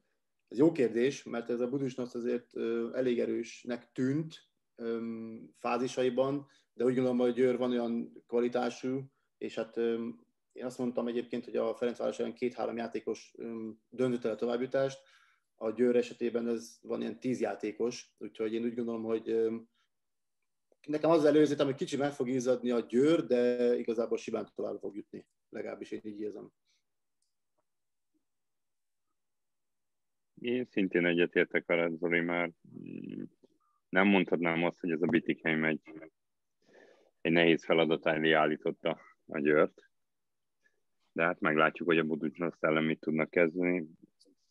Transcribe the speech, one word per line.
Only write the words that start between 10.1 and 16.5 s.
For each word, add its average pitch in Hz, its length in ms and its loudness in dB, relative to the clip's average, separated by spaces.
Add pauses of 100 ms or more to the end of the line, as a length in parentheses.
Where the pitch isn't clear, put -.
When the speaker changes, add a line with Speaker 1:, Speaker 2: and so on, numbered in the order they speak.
Speaker 1:
én 120 80 -10
azt 127 120 -10
mondtam 120 300 -2
egyébként, 120 380 -4
hogy 107 100 -8
a 113 200 0
Ferencváros 117 440 -2
ellen 117 140 -4
két-három 113 440 -4
játékos, 113 600 -8
öm, 113 420 -10 (100)
döntött 123 360 -2
el 110 60 0
a 107 40 -4
továbbjutást. 131 640 -2 (560)
A 110 160 -4
Győr 123 240 4
esetében 120 520 0
ez 117 340 -6